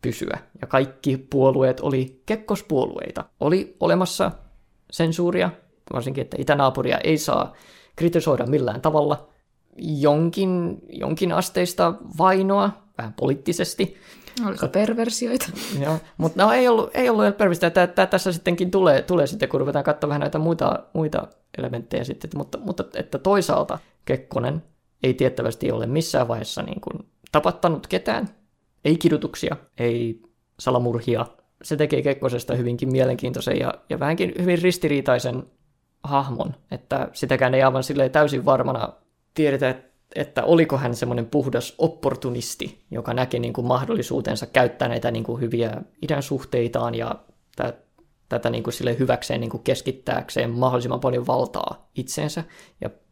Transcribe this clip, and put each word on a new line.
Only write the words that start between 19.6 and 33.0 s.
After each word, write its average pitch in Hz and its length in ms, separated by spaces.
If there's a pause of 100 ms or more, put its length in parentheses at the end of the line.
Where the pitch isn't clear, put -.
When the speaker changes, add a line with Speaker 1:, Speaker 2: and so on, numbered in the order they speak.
Speaker 1:
katsomaan 147 240
vähän 143 120
näitä 143 180
muita, 165 440 (100)
muita 156 340 (300)
elementtejä 117 460
sitten. - 320
Mutta, - 220
mutta - 260 (120)
että - 240
toisaalta 190 600 (260)
Kekkonen 131 580 (400)
ei 131 100
tiettävästi 123 580
ole 113 140
missään 139 420
vaiheessa 117 360
niin - 180
kuin - 180 (320)
tapattanut 160 560
ketään. 214 400 (580)
Ei 156 120
kidutuksia, - 600 (200)
ei 117 440 (380)
salamurhia. 120 680 (380)
Se - 120
tekee 147 260
Kekkosesta 127 540
hyvinkin 123 360
mielenkiintoisen 127 680